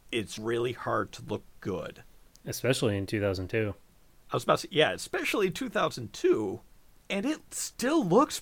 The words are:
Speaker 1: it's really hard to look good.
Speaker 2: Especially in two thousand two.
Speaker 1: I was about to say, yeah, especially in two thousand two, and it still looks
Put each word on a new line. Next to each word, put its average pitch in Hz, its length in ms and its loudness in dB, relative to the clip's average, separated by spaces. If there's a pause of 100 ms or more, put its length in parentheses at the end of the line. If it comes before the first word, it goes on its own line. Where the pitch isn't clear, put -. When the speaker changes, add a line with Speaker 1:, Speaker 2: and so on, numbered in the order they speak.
(120)
Speaker 1:
it's 110 280 -4
really 117 320 0
hard 117 420 -2
to 113 140 -14
look 104 160 -4 (160)
good. - 440 -6 (420)
Speaker 2:
Especially 120 520 2
in 98 80 -2
two 107 160 -2
thousand 95 280 0
two. 110 260 0 (560)
Speaker 1:
I - 60 -2
was 123 80 -2
about 180 140 4
to - 40 -8
say, - 80 -12
yeah, 147 220 4
especially 247 540 0
in 175 60 -2
two 262 160 -6
thousand 156 440 -2
two, 110 480 2 (480)
and 196 160 -2
it 302 280 -4
still 277 500 0
looks 214 380 4